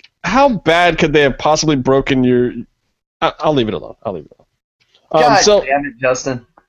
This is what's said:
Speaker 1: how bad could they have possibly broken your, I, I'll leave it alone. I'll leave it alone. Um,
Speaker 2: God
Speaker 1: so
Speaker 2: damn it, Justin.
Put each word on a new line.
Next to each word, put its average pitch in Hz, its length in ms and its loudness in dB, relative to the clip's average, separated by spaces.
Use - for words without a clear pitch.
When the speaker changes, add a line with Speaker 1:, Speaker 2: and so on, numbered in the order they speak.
Speaker 1:
how 262 260 2
bad 170 480 0
could 151 160 0
they 151 80 4
have 135 160 0
possibly 156 360 0
broken 135 480 0
your, 123 300 0
I, 160 180 0
I'll 156 140 0
leave 123 140 0
it 104 60 -4
alone. - 300 -12
I'll 110 80 -6
leave 76 140 -14
it - 120 -20
alone. - 80 -20
Um, 156 80 2
Speaker 2:
God 196 100 2
Speaker 1:
so 202 220 2
Speaker 2:
damn 139 220 -2
it, 139 120 -14
Justin. 127 480 -4